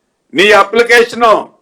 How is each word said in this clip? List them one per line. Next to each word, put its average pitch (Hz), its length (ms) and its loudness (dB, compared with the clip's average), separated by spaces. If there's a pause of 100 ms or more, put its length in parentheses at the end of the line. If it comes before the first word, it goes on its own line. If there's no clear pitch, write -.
(340)
"నీ 185 160 0
అప్లికేషన్ 233 960 0 (180)